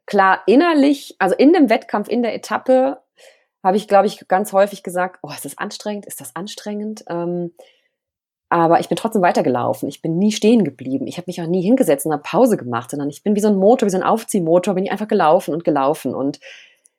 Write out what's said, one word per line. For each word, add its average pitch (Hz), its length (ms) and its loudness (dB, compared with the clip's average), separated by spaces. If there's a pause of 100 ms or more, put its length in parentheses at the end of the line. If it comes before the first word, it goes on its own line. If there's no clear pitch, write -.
klar 190 420 2
innerlich, 294 720 2
also 190 160 0
in 277 160 6
dem 320 180 4
Wettkampf, 220 380 -2
in 240 160 -2
der 226 100 -4
Etappe, 262 680 -2 (640)
hab 190 120 2
ich, 208 140 -4
glaub 196 160 6
ich, - 240 -8
ganz 196 240 -2
häufig 202 280 0
gesagt, 180 400 -6
„Oh, 143 80 -14
ist - 160 -14
das - 120 -16
anstrengend? 208 480 -10
Ist - 160 -16
das - 140 -16
anstrengend?“ 208 760 -10
Ähm, 175 420 -6 (1000)
aber 170 320 2
ich - 80 -6
bin 175 80 -2
trotzdem 220 240 -2
weitergelaufen. 127 640 0
Ich - 140 -12
bin 165 180 -4
nie 208 140 2
stehen 214 320 4
geblieben. 131 420 -6
Ich - 100 -12
hab 180 100 -12
mich 180 140 -8
auch 160 60 -8
nie 180 140 0
hingesetzt 202 440 2
und 160 60 -2
hab 143 120 -4
Pause 214 340 2
gemacht, 120 340 -6
sondern 143 180 -6
ich - 140 -12
bin 208 120 0
wie 202 40 0
so 214 80 2
ein 208 80 4
Motor, 202 320 4
wie 190 40 -2
so 185 60 0
ein - 60 -2
Aufziehmotor, 180 720 0
bin 185 100 -2
ich - 80 -4
einfach 214 160 -6
gelaufen 175 460 2
und 165 100 -6
gelaufen. 139 500 0
Und, 135 280 -6 (580)